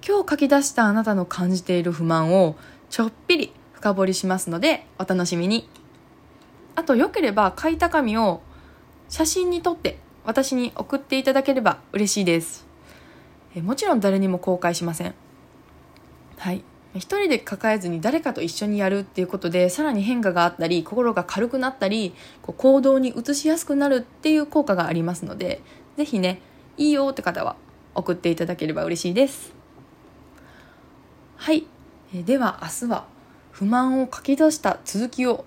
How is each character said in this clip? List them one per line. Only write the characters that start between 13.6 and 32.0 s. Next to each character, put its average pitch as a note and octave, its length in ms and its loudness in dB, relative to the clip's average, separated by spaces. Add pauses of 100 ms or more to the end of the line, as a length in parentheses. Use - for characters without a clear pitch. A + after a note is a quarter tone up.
も G3+ 120 -2
ち G#4 120 -4
ろ F4 80 4
ん A3+ 60 2
誰 G3 180 2
に F#3+ 100 2
も F#3 100 0
公 F3+ 200 -2
開 F3 160 0
し E3+ 100 -6
ま E3+ 80 -4
せ F3 140 -8
ん。 F3+ 80 -10 (1200)
は F3+ 140 -6
い。 F#3+ 100 -6 (320)
一 G3 240 -6
人 G4+ 100 0
で C4 100 2
抱 G#3+ 360 -2
え G#3+ 40 -2
ず F3+ 100 -6
に E3 120 -4
誰 B3+ 200 0
か C#4 120 -4
と - 100 -6
一 E3+ 80 -4
緒 - 160 -6
に G#3 120 -2
や G3 100 2
る G3 120 0
っ - 20 -8
て - 180 -8
い F3+ 40 2
う - 20 -6
こ F#3 120 -6
と F3 120 -4
で、 F3+ 180 4
さ F3+ 140 -2
ら D4+ 100 0
に G3+ 100 0
変 A#3+ 200 0
化 F#3+ 100 2
が E3+ 120 4
あ F3 40 4
っ F3 80 -4
た E3 100 -2
り、 E3+ 180 0
心 A#3 280 0
が F3 120 -2
軽 G#3+ 240 -2
く C4 100 -2
な B3+ 100 0
っ C4 100 -8
た G3 100 0
り、 G#3 260 -2 (280)
こ - 140 -10
う、 - 40 -16
行 C4+ 200 8
動 C4+ 180 6
に B3+ 120 2
移 A#3+ 240 -4
し C#4+ 140 -2
や D#4+ 100 2
す - 80 -8
く C#4+ 100 0
な C#4+ 120 2
る C4+ 80 4
っ B3 40 0
て - 300 -4
い D#4 60 6
う D4 100 2
効 D4 180 2
果 G3 120 0
が E3+ 100 0
あ E3+ 60 -2
り E3+ 100 0
ま F3 120 -2
す F3 100 -10
の - 120 -12
で、 F#3+ 240 -6 (360)
ぜ D4 80 -2
ひ B3+ 140 -4
ね、 F#3 220 -2 (360)
い D4 140 2
い - 20 4
よ C#4 180 2
っ C4+ 40 -8
て - 80 -10
方 F3+ 220 -2
は - 120 -4 (380)
送 F3+ 180 -2
っ E3+ 40 0
て F3 140 0
い E3 60 0
た E3 100 -4
だ F3+ 100 -6
け D#3 100 -4
れ D#3 60 -2
ば D#3 120 -4
嬉 E3 160 -4
し F3 100 -4
い F3+ 40 -4
で C4 140 4
す。 - 260 -14 (1800)
は - 160 0
い。 D#4 140 2 (480)